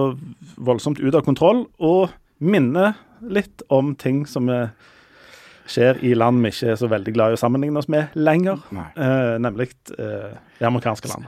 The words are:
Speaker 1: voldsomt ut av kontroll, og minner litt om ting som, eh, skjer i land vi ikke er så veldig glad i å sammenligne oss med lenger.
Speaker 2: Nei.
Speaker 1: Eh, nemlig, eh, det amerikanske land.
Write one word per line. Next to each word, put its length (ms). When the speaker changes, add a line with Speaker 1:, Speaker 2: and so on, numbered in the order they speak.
Speaker 1:
voldsomt 400
ut 160
av 80
kontroll, 380
og 300
minner 480
litt 460
om 260
ting 220
som, 220
eh, 160
skjer 320
i 100
land 300
vi 80
ikke 180
er 80
så 140
veldig 240
glad 160
i 60
å 20
sammenligne 400
oss 100
med 240
lenger. 460
Speaker 2:
Nei. 160
Speaker 1:
Eh, 400
nemlig, 280
eh, 400
det 80
amerikanske 420
land. 180